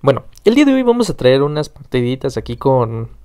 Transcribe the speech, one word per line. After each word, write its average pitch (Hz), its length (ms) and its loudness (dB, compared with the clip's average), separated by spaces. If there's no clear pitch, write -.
Bueno, 135 220 0
el 220 100 4
día 294 100 6
de 277 100 4
hoy 262 100 0
vamos 240 260 0
a 127 60 -4
traer 131 260 2
unas 147 260 -4
partiditas 127 680 -4
aquí 120 200 -8
con 117 520 -2